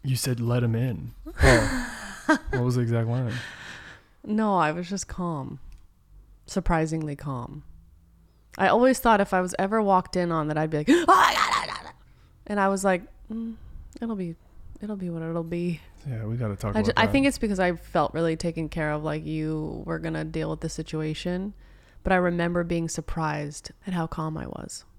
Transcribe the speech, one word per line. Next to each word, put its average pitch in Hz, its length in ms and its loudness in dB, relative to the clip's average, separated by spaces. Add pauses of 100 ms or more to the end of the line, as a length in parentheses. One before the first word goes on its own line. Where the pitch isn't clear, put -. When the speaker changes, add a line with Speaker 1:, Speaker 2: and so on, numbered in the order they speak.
Speaker 1:
You 131 120 0
said, 120 240 0
"Let 120 240 2
him 113 120 2
in." 127 360 -2 (140)
Speaker 2:
<laughs> - 180 0 (840)
Speaker 1:
Oh. 302 80 8 (140)
What 123 120 2
was 123 120 2
the 123 60 2
exact 117 280 2
line? 120 240 0 (880)
Speaker 2:
No, 214 340 2
I 156 160 4
was 175 160 -6
just 196 180 -6
calm. 151 520 -6 (840)
Surprisingly 160 720 0
calm. 139 480 -8 (920)
I 190 120 4
always 247 300 6
thought 220 220 4
if 196 120 0
I 185 80 4
was 180 180 -4
ever 208 220 0
walked 190 340 2
in 175 160 2
on 156 160 0
that, 151 100 -2
I'd 160 120 0
be 156 80 -2
like, 151 120 -2
<gasps> - 0 -
"Oh 339 160 6
my - 0 -
God, 359 320 6
ah, - 320 0
ah, - 180 -8
ah." - 60 -16 (540)
And 208 120 -2
I 196 100 4
was 196 140 0
like, 185 200 4 (280)
"Mm, 226 240 -8 (460)
it'll 226 140 -4
be, 175 200 -6 (460)
it'll 208 140 -6
be 185 140 -6
what 165 120 -6
it'll 165 220 -2
be." 170 380 -2 (260)
Speaker 1:
Yeah, 113 180 -6
we 113 120 -2
gotta 107 180 -2
talk 104 200 -4
Speaker 2:
I 107 40 2
Speaker 1:
about 101 60 2
Speaker 2:
ju-, 226 120 2
I 113 80 6
Speaker 1:
that. 101 60 0
Speaker 2:
think 277 160 4
it's - 100 2
because 208 220 0
I 180 160 4
felt - 380 0
really 165 240 0
taken 165 320 -4
care 151 220 -2
of, 151 120 -4
like, 156 220 -4
you 156 600 -4
were 165 140 -4
gonna 160 240 -4
deal 156 260 -4
with 156 120 -4
the 160 80 -4
situation. 160 840 -4 (500)
But 190 100 4
I 185 40 6
remember 175 460 2
being 170 240 0
surprised 151 840 -4 (140)
at 185 80 -4
how 165 140 0
calm 160 300 -4
I 60 100 -6
was. - 380 -10 (140)